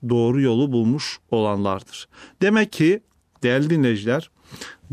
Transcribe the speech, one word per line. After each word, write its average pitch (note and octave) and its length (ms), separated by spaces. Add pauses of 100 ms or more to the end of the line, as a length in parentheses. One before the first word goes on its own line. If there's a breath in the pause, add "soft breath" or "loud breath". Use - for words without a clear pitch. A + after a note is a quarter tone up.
doğru A#2+ 320
yolu C3 300
bulmuş A#2+ 480 (120)
olanlardır. G2+ 760 (340 loud breath)
Demek G#3 300
ki F3 280 (440)
değerli C3+ 260
dinleyiciler, B2+ 600 (600 loud breath)